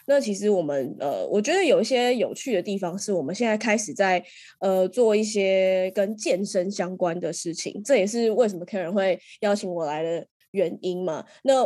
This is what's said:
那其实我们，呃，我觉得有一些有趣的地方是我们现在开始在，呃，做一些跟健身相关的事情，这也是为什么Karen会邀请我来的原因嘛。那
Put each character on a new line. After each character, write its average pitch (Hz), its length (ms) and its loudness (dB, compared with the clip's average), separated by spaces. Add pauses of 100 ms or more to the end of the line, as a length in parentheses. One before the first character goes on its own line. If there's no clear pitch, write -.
那 277 160 4
其 214 120 -2
实 202 160 -2
我 190 120 4
们， 139 380 -2
呃， 117 280 -2
我 208 140 2
觉 247 100 0
得 381 120 2
有 202 180 4
一 - 20 2
些 247 320 2
有 165 200 0
趣 262 180 -6
的 175 80 2
地 196 160 -4
方 185 200 -4
是 208 140 -6
我 170 120 0
们 156 100 -4
现 233 140 0
在 214 100 2
开 214 180 0
始 214 180 -4
在， 185 300 2 (360)
呃， 190 280 2
做 220 280 4
一 220 80 2
些 190 720 2
跟 208 200 0
健 208 300 -2
身 190 240 -2
相 185 260 -6
关 175 240 -2
的 170 140 -4
事 170 180 -8
情， - 320 -8
这 262 140 4
也 185 80 4
是 233 240 0
为 214 180 4
什 196 80 -4
么 170 80 -8
Karen 175 280 -6
会 190 280 0 (200)
邀 202 160 2
请 208 180 -6
我 165 140 -4
来 151 160 -4
的 165 240 -4 (240)
原 185 300 -2
因 180 220 -4
嘛。 156 220 -6 (180)
那 262 220 2